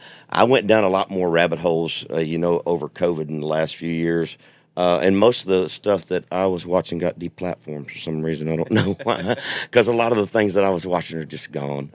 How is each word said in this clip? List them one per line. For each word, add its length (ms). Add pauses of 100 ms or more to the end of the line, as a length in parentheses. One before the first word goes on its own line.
(300)
I 140
went 240
down 160
a 60
lot 200
more 200
rabbit 300
holes, 520
uh, 80
you 180
know, 280
over 240
covid 400
in 100
the 80
last 300
few 120
years. 480 (380)
Uh, 260
and 160
most 260
of 40
the 220
stuff 380
that 220
I 180
was 180
watching 320
got 220
deplatformed 680
for 100
some 220
reason. 280
I 80
don't 140
<laughs> 80
know 240
why. 340 (340)
'Cause 160
a 60
lot 180
of 60
the 100
things 280
that 100
I 40
was 160
watching 340
are 40
just 300
gone. 420